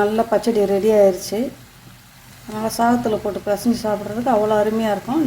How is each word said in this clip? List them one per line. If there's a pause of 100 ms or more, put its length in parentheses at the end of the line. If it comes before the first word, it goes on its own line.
நல்ல (140)
பச்சடி
ரெடி
ஆயிடுச்சு. (1080)
அதனால்
சாதத்துல
போட்டு
பிசைஞ்சு
சாப்பிட்றதுக்கு
அவ்வளோ
அருமையா
இருக்கும்.